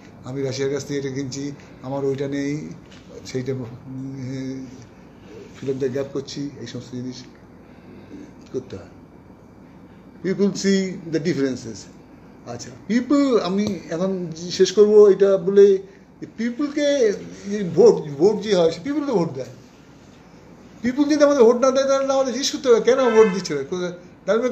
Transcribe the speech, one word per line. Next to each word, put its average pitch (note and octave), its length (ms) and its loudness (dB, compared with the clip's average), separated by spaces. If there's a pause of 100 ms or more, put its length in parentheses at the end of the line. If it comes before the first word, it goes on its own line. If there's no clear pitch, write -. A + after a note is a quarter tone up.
(280)
আমি C3+ 180 -8
রাশিয়ার C3+ 280 -4
কাছ C3 120 -6
থেকে C#3+ 140 -6
এটা C#3 160 -6
কিনছি, C#3 280 -6 (420)
আমার C#3 220 -6
ওইটা C#3 180 -2 (100)
নেই, C#3+ 160 -4 (760)
সেইটা, C3 240 -6
উম, B2+ 140 -8 (1900)
ফিল্মটা C3 380 -4
gap C#3 200 -6
করছি, C#3+ 260 -8 (220)
এই A#2+ 100 -12
সমস্ত A#2+ 260 -12
জিনিস B2 200 -10 (1300)
করতে B2+ 260 -10
হয়। F#2 140 -20 (1300)
People F#3+ 280 -2 (120)
see G3 180 2 (320)
the D#3 140 -2
differences। C3 520 -4 (760)
আচ্ছা, - 180 -14 (180)
people, B3+ 340 2 (260)
আমি G3+ 180 -2 (280)
এখন F#3 160 -2 (480)
শেষ F#3 180 4
করবো G#3 220 8 (160)
এটা G3 160 4 (160)
বলে, G3+ 200 8 (680)
পিপলকে C4+ 500 -4 (640)
যে G#3 80 -4 (180)
ভোট, G3+ 180 8 (260)
ভোট G3+ 240 4
যে G#3+ 140 -4
হয়, D#3+ 160 4
সে E3+ 120 -12
পিপল C#4+ 220 -4
তো B3 120 0
ভোট D3+ 180 -2
দেয়। - 140 -14 (1300)
People B3+ 280 0
যদি D4 180 2
আমাদের C#4+ 180 4
ভোট A#3 180 6
না C4+ 100 6
দেয়, C4+ 140 2
তাহলে C4+ 300 0
আমাদের C4 180 0
জিজ্ঞেস C4+ 160 -4
করতে D4 160 -6
হবে, A3+ 200 6
কেন C4 100 4 (180)
ভোট A3 180 8
দিচ্ছে F3+ 220 -6
না? C#3 140 -4
কোথায়, F3+ 240 -6 (320)
ডালমে A#3 260 0